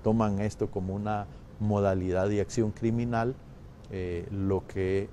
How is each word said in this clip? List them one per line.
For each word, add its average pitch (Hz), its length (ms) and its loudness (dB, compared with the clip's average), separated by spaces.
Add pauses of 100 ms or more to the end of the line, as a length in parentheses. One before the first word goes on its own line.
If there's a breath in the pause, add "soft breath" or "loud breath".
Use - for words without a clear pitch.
toman 107 380 4
esto 104 280 -2
como 95 240 -4
una 104 340 -2 (340 loud breath)
modalidad 95 640 4
de 101 140 2
acción 107 300 2
criminal, 117 640 0 (540)
eh, 87 420 -4
lo 98 360 0
que 98 460 0